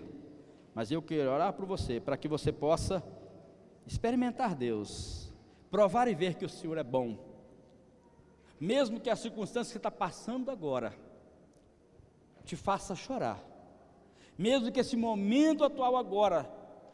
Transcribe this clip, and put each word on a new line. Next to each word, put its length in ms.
Mas 160
eu 100
quero 300
orar 220
por 140
você, 340
para 160
que 100
você 240
possa 540
experimentar 680
Deus, 760
provar 380
e 60
ver 200
que 100
o 40
Senhor 280
é 60
bom. 340
Mesmo 420
que 80
a 80
circunstância 540
que 40
você 80
tá 80
passando 600
agora 420
te 120
faça 400
chorar, 440
mesmo 360
que 80
esse 160
momento 680
atual 340
agora 540